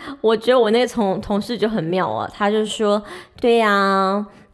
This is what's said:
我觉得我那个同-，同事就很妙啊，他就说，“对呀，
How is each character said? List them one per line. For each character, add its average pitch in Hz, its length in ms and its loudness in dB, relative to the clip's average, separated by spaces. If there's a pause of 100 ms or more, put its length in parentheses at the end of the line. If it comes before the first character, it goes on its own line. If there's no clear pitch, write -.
(200)
我 220 160 2
觉 233 160 0
得 262 80 6
我 214 100 4
那 233 80 2
个 254 80 2
同-， 202 340 -2
同 202 200 -2
事 240 160 -6
就 202 120 0
很 214 160 -2
妙 175 260 0
啊， 107 220 -4
他 208 180 -2
就 214 140 0
说 208 380 -2 (380)
，“对 233 160 4
呀， 202 720 2 (280)